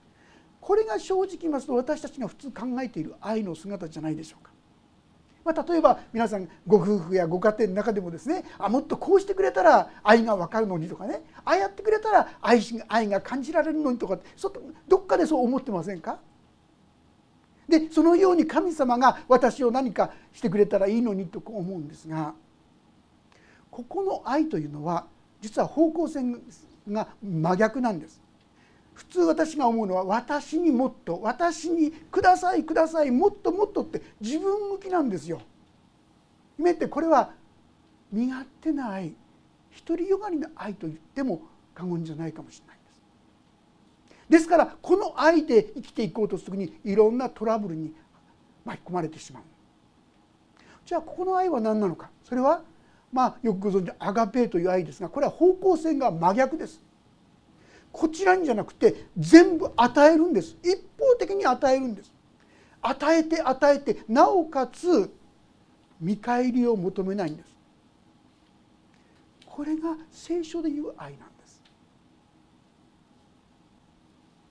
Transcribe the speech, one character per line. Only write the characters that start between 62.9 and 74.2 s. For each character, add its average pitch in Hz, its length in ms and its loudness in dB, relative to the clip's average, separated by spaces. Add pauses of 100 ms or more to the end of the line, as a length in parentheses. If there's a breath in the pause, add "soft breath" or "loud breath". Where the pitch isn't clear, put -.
え 320 60 4
て 320 180 -2
与 277 320 4
え 277 60 -2
て、 - 280 -4
な 302 220 6
お 359 140 2
か 262 240 -4
つ 302 440 0 (880)
見 180 160 -4
返 247 360 0
り 240 160 2
を 226 80 2
求 185 260 -4
め 190 140 -4
な 185 100 -4
い 151 60 -6
ん 151 40 -14
で - 80 -20
す。 - 120 -20 (1900 soft breath)
こ - 200 -14
れ 311 120 -4
が 320 200 -6 (160)
聖 339 320 -6
書 339 180 -8
で 320 60 -4
い 285 100 -4
う - 180 -8
愛 143 220 -18
な - 80 -20
ん - 100 -20
で - 120 -20
す。 - 120 -20 (3000)